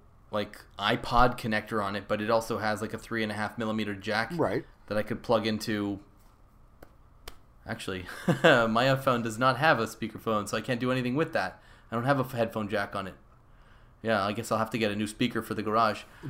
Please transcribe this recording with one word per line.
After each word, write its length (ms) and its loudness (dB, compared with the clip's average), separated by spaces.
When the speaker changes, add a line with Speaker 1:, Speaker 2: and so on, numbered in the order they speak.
Speaker 1:
like, 300 -4
iPod 600 4
connector 440 -2
on 120 -2
it, 140 -6
but 120 0
it 80 -2
also 300 2
has, 240 -2
like, 100 -6
a 60 -8
three 240 -4
and 80 -2
a 60 -6
half 200 -6
millimeter 380 -2
jack 420 -2
Speaker 2:
Right. 280 0
Speaker 1:
that 100 -2
I 40 2
could 200 -6
plug 240 2
into. 540 -2
Actually, 420 -8
<laughs> 100 -14
my 600 6
iPhone 360 2
does 160 -4
not 200 4
have 200 6
a 80 0
speakerphone, 640 -4
so 80 -2
I 40 -2
can't 200 -2
do 100 0
anything 240 0
with 200 0
that. 280 -4
I 20 -2
don't 100 -2
have 140 2
a 60 0
f-, 80 -12
headphone 360 -2
jack 280 -4
on 100 -6
it. 80 -12
Yeah, 240 2
I 60 0
guess 180 -6
I'll 80 2
have 120 -2
to 80 -2
get 120 2
a 60 -4
new 100 -2
speaker 360 -2
for 120 -6
the 80 -4
garage. 380 2